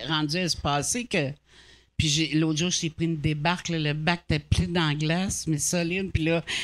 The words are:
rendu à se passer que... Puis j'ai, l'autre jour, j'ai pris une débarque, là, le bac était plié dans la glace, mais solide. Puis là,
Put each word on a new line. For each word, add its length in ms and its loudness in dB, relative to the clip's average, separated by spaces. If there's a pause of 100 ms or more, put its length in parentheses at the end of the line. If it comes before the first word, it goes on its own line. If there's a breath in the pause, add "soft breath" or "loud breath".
rendu 300 0
à 100 0
se 80 0
passer 480 0
que... 280 -2 (680 soft breath)
Puis 100 2
j'ai, 280 2
l'autre 240 2
jour, 100 0
j'ai 200 -2
pris 140 -4
une 160 0
débarque, 480 0
là, 120 -2
le 120 0
bac 380 0
était 100 2
plié 280 0
dans 200 2
la 60 2
glace, 540 0
mais 100 2
solide. 560 0
Puis 100 0
là, 180 2 (220 loud breath)